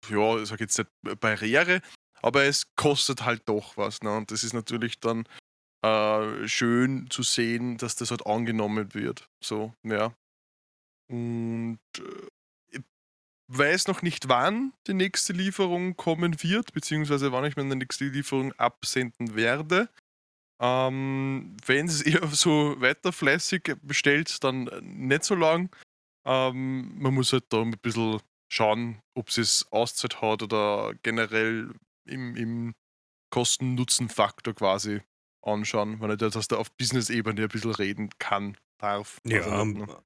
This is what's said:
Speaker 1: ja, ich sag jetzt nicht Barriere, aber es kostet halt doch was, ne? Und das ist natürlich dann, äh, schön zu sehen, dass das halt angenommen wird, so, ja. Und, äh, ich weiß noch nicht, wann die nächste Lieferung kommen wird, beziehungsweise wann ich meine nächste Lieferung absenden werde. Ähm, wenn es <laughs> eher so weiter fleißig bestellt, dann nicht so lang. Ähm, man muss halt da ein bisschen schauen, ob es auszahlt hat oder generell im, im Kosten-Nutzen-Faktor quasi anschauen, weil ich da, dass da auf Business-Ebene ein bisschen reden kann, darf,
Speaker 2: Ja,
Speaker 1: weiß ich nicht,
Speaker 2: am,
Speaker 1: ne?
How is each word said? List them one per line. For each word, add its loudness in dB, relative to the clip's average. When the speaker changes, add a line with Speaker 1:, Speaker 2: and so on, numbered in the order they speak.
Speaker 1:
ja, 4
ich -6
sag -8
jetzt -2
nicht -6
Barriere, 2
aber 4
es 0
kostet 2
halt -2
doch -2
was, -4
ne? -2
Und -6
das -4
ist -4
natürlich -4
dann, -2
äh, 2
schön 2
zu -4
sehen, 0
dass -6
das -6
halt -6
angenommen 0
wird, -6
so, -6
ja. -2
Und, -6
äh, -14
ich -12
weiß 2
noch -2
nicht, -4
wann 2
die -2
nächste 0
Lieferung 0
kommen 0
wird, 0
beziehungsweise 0
wann 0
ich -2
meine -2
nächste -4
Lieferung -2
absenden -2
werde. 2
Ähm, 0
wenn 2
es 0
<laughs> -
eher 4
so 4
weiter 2
fleißig 0
bestellt, 2
dann 0
nicht 0
so 2
lang. 4
Ähm, 0
man 2
muss 2
halt 2
da 2
ein 0
bisschen 0
schauen, 2
ob -8
es 0
auszahlt -2
hat 0
oder 0
generell 0
im, -8
im -4
Kosten-Nutzen-Faktor 0
quasi 0
anschauen, -2
weil -2
ich -2
da, 0
dass -4
da 0
auf -4
Business-Ebene 0
ein 0
bisschen -2
reden -2
kann, -2
darf, -4
Speaker 2:
Ja, 2
Speaker 1:
weiß -2
ich -2
nicht, 0
Speaker 2:
am, 0
Speaker 1:
ne? -10